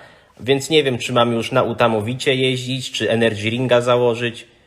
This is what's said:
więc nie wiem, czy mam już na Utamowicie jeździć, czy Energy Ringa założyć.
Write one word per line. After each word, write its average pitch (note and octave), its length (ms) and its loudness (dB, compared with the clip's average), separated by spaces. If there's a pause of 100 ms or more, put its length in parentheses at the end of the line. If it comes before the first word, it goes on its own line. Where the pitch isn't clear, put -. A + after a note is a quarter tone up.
(400)
więc C3+ 300 0
nie D#3 140 4
wiem, B2+ 140 0
czy - 160 -6
mam A#2+ 200 2
już A2+ 180 -4
na B2+ 120 2
Utamowicie A#2 720 0
jeździć, C3 560 -4
czy - 200 -2
Energy A2 380 0
Ringa A#2+ 320 2
założyć. A#2+ 680 0 (200)